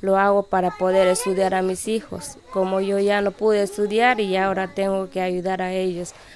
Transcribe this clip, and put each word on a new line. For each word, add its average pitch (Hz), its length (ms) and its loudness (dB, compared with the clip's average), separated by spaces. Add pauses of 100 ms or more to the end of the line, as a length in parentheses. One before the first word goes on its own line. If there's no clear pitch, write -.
lo 190 160 2
hago 202 240 4
para 185 280 0
poder 185 380 2
estudiar 185 460 0
a 185 80 0
mis 185 260 -4
hijos. 208 480 -6 (160)
Como 190 300 0
yo 196 160 0
ya 202 240 2
no 202 80 0
pude 208 320 2
estudiar 214 580 0
y 190 160 0
ahora 190 380 0
tengo 196 340 -2
que 190 140 -4
ayudar 185 400 -2
a 185 100 -4
ellos 180 400 -4 (240)